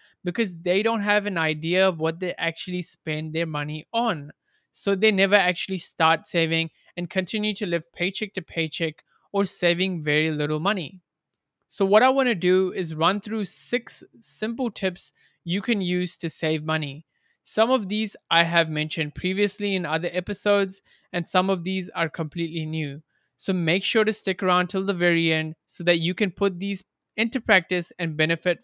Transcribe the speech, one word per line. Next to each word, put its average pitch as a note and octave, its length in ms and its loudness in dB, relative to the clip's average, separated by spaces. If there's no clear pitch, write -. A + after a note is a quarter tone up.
because F3+ 320 -2
they F3+ 260 2
don't A3+ 180 0
have G#3 260 2
an F#3+ 100 -2
idea E3 500 2
of F3 120 0
what D#3+ 220 -2
they F3+ 180 -4
actually E3+ 440 -4
spend D#3 520 -6
their E3 100 0
money D3+ 480 -6
on. F#3 380 0
So G3+ 160 0
they G3+ 160 4
never F#3+ 240 4
actually F#3 440 2
start D#3+ 480 2
saving E3 420 0
and F3 100 -4
continue G#3 460 -2
to G#3 100 -6
live E3+ 300 -2
paycheck F#3+ 400 -4
to F3 80 -6
paycheck D#3+ 600 -4
or G3+ 140 2
saving F3 580 0
very D3+ 260 2
little D3+ 300 0
money. F#3 400 -2
So - 200 0
what G#3 160 8
I B3+ 80 8
wanna C4 240 2
do F#3 400 2
is E3 200 -6
run F3+ 280 2
through G#3 240 -4
six - 580 -6
simple A#3 500 -4
tips - 420 -6
you F3+ 180 -2
can A3 180 0
use F3+ 380 -2
to E3 100 -6
save D#3 340 -2
money. D#3 440 -4
Some A3+ 300 2
of A3+ 180 0
these G#3+ 280 -2
I E3 120 6
have E3 260 2
mentioned D3+ 460 -4
previously G3+ 600 -2
in F3+ 120 -2
other D#3+ 260 -2
episodes, G3 720 0
and F3 160 -4
some F#3 220 2
of F#3 160 0
these F#3 300 -4
are E3+ 160 -2
completely D#3+ 560 -4
new. D#3 360 -4
So - 160 -2
make F3 280 2
sure A3 220 2
to G#3+ 80 2
stick F#3+ 300 -4
around F3+ 240 4
till F#3+ 180 -4
the G3 80 0
very E3+ 400 2
end D#3 220 -2
so - 200 -12
that E3+ 160 4
you E3 120 2
can F#3+ 180 0
put F#3 300 -2
these G3 240 -4
into A#3 240 -2
practice F3+ 580 2
and E3 160 -2
benefit E3 500 2